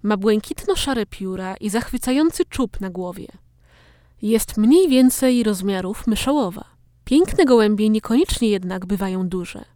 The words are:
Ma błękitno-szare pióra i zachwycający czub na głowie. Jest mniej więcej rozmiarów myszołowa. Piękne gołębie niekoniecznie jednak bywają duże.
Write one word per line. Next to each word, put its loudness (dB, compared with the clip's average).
Ma 0
błękitno-szare -2
pióra -10
i -6
zachwycający -2
czub -6
na -8
głowie. -10
Jest -2
mniej 6
więcej 4
rozmiarów -4
myszołowa. -2
Piękne 2
gołębie 4
niekoniecznie 0
jednak -4
bywają -4
duże. -8